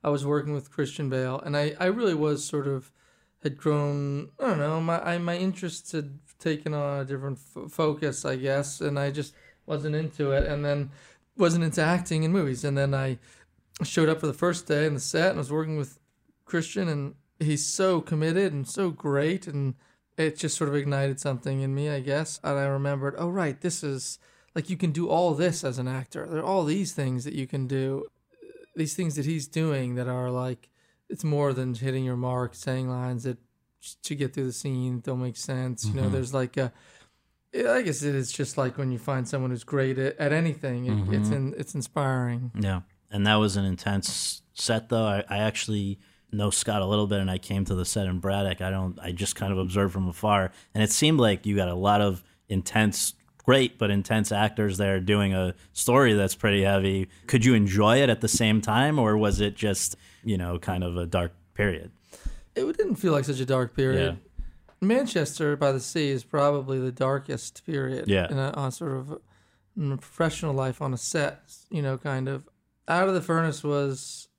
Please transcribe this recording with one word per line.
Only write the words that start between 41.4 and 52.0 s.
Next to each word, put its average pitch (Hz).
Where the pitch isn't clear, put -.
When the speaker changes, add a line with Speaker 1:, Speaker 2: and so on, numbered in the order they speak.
Speaker 1:
it's -
inspiring. 127
Speaker 2:
Yeah. 95
And 101
that 107
was 104
an 98
intense -
set, 113
though. 113
I, 101
I 101
actually 104
know 104
Scott -
a 190
little 104
bit, 98
and 95
I -
came 98
to 101
the 90
set 101
in 90
Braddock. 95
I 92
don't, 95
I 90
just 95
kind 98
of 95
observed 92
from 95
afar, 98
and 107
it 104
seemed 151
like 107
you 101
got 92
a 87
lot 101